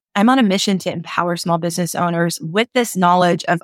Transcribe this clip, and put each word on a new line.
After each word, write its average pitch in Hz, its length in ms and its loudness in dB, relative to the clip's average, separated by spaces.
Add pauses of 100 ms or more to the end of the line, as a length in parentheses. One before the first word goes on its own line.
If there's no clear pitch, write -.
(140)
I'm 208 160 4
on 269 100 4
a 240 40 4
mission 196 360 0
to 180 120 -6
empower 170 460 -4
small 170 200 -2
business 170 380 -4
owners 170 460 -2
with 180 320 -2
this 240 240 -2
knowledge 175 480 2
of 175 180 -2